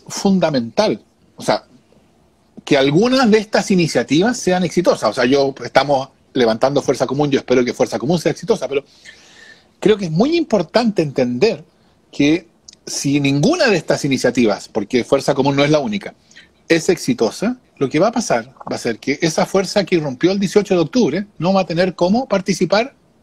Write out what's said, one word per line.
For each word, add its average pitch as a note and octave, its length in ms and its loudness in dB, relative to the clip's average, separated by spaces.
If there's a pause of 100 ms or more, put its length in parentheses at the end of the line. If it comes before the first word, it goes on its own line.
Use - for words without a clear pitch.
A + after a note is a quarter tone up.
fundamental, D#3+ 960 0 (340)
o - 60 -18
sea, G#2+ 220 -2 (1000)
que C#3+ 140 2
algunas G#3+ 540 2
de G#3 60 6
estas G3+ 340 -2
iniciativas F3 680 0
sean F#3 260 0
exitosas, E3 460 0
o G2+ 40 -2
sea, B2+ 120 -2
yo, C3+ 380 2
estamos C3+ 460 0 (240)
levantando B2+ 480 2
Fuerza C3 260 0
Común, C#3 240 0
yo B2+ 80 2
espero B2+ 240 2
que A#2+ 100 -4
Fuerza - 240 -2
Común D#3+ 220 -2
sea D#3 140 -2
exitosa, F#3 340 -4
pero C#3 160 -4 (960)
creo G#3 180 4
que G3 80 -6
es D#3+ 60 -6
muy B3 240 2
importante A3 680 0
entender C3+ 600 0 (480)
que D3+ 400 0 (340)
si C#3+ 340 -2
ninguna D#3 480 2
de G3+ 100 2
estas D#3 280 -4
iniciativas, B2 640 0
porque A2 360 -2
Fuerza C#3 300 0
Común C3+ 220 0
no C#3 80 2
es C#3+ 60 2
la D3+ 100 2
única, G#2 360 -6 (520)
es E3 220 0
exitosa, E3 680 -2 (200)
lo C3+ 120 -2
que D3+ 100 0
va G3 80 2
a A#3+ 40 -2
pasar C3+ 420 -4 (160)
va C3 60 -6
a - 40 -8
ser A2+ 180 -4
que - 240 -4
esa F3 240 0
fuerza G3 380 0
que F3+ 120 -2
irrumpió D3+ 360 0
el G3+ 80 -2
dieciocho F#3+ 340 0
de F3 80 2
octubre F#3 460 0 (100)
no F3+ 160 0
va F#3+ 80 2
a F3+ 40 -2
tener F3+ 300 -2
cómo G#3 320 0
participar G3 640 -2 (300)